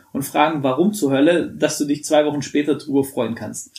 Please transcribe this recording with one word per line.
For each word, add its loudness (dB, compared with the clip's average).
und -4
fragen, 0
warum 2
zur 0
Hölle, 4
dass 0
du -2
dich -2
zwei 4
Wochen -2
später -2
drüber 0
freuen -4
kannst. -12